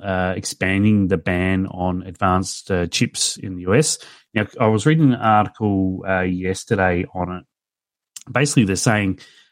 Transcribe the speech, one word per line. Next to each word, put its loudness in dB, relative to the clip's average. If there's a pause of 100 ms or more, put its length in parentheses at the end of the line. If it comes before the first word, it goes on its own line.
uh, -2
expanding 0
the 0
ban 0
on -4
advanced, -2
uh, -2
chips -4
in -10
the -10
U 0
S. 2 (340)
Now, -2 (120)
I 2
was 2
reading 4
an -6
article, 0
uh, 0
yesterday 0
on -4
it. -12 (840)
Basically, 2
they're 0
saying, 0 (320)